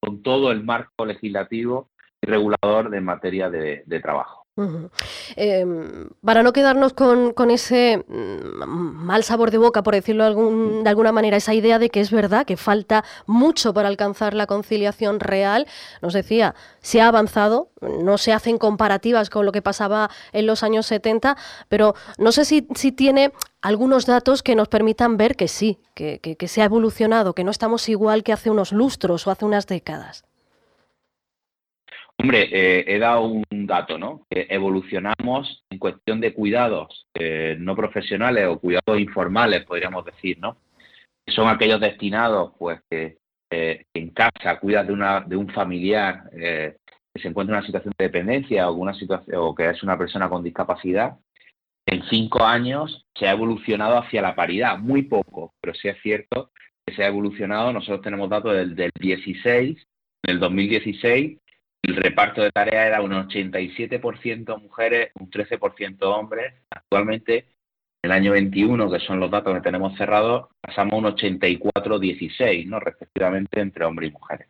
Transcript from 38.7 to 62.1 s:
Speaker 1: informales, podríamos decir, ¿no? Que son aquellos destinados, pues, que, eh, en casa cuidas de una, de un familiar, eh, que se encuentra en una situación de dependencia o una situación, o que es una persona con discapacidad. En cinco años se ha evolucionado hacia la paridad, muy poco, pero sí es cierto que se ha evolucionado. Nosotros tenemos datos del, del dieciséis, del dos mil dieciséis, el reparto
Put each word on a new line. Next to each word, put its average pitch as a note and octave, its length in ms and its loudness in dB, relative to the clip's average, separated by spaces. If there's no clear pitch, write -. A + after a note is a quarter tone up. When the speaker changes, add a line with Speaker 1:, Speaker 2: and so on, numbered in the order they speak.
Speaker 1:
informales, G2+ 680 0
podríamos F2+ 400 -6
decir, F2 340 -8
¿no? G#2 160 -8
Que - 60 -6
son A2 160 2
aquellos A2 320 2
destinados, G#2 760 -2
pues, E2+ 220 -6
que, D#2+ 280 -8
eh, E2 320 -4
en E2 180 -10
casa F#2+ 500 0
cuidas G2+ 260 0
de G2 60 -2
una, G2 260 0
de F2+ 160 -8
un G2 140 -4
familiar, F#2 840 -2
eh, D#2+ 460 -6
que - 80 -14
se - 60 -10
encuentra F#2+ 260 -4
en G#2 60 0
una G2 80 -10
situación G2 300 -6
de F#2+ 80 0
dependencia F#2+ 640 -2
o E2+ 60 -2
una F#2+ 180 -6
situación, F#2 440 -8
o E2 160 -2
que E2+ 160 -2
es F2 140 -6
una F#2+ 140 -2
persona F2+ 320 -4
con F2+ 120 -4
discapacidad. F2+ 760 -4
En F#2 240 -4
cinco A2+ 360 2
años B2+ 680 -2
se G2+ 140 -2
ha F#2+ 40 4
evolucionado A2 640 0
hacia A#2+ 240 -2
la F#2 140 -2
paridad, F#2 420 -2
muy C3 260 0
poco, G2 580 -4
pero E2+ 140 -8
sí - 140 -6
es - 120 -10
cierto G#2+ 500 -4
que - 80 -12
se G#2 80 -2
ha G2+ 40 2
evolucionado. G#2 640 -2
Nosotros G2+ 280 -6
tenemos G2+ 280 -6
datos G#2+ 240 -2
del, F2+ 200 -2
del F2 240 -4
dieciséis, A#2+ 880 -2
del F2+ 160 0
dos F2+ 120 0
mil G2 180 0
dieciséis, A#2 720 0
el F#2 140 -2
reparto G2 440 0